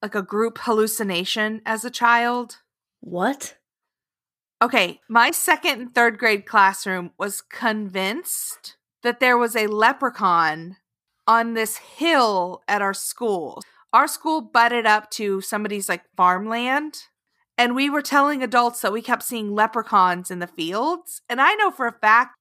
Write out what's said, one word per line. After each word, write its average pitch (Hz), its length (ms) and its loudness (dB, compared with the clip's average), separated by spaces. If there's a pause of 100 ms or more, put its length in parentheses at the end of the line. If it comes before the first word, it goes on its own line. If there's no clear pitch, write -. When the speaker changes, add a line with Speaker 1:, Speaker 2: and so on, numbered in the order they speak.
Speaker 1:
like, 208 140 -10
a 208 60 0
group 202 380 -2
hallucination 214 1040 -2
as 220 200 -4
a 247 60 -8
child? 240 640 0 (420)
Speaker 2:
What? 190 580 -4 (1040)
Speaker 1:
Okay, 226 460 0
my 233 240 4
second 311 500 0
and 247 140 -14
third 233 220 2
grade 208 280 0
classroom 190 720 0
was 202 240 -6
convinced 214 1300 -6 (280)
that 240 180 -2
there 247 160 4
was 233 180 0
a 214 120 0
leprechaun 190 1080 0 (500)
on 226 280 2
this 220 240 -4
hill 220 880 0
at 208 140 -2
our 196 120 0
school. 190 680 -6 (320)
Our 262 140 6
school 311 340 -2
butted 240 440 2
up 214 260 2
to 202 300 -4
somebody's, 208 460 -6
like, 180 160 -4 (140)
farmland, 233 840 0 (540)
and 240 180 2
we 277 140 0
were 285 120 0
telling 285 420 2
adults 240 380 0
that 196 100 0
we 220 100 -4
kept 240 220 -4
seeing 214 320 -6
leprechauns 202 720 0
in 180 100 -8
the 175 80 -6
fields. 233 840 -6
And 240 100 -4
I 349 160 4
know 415 160 2
for 262 160 -4
a 233 120 -6
fact 233 420 4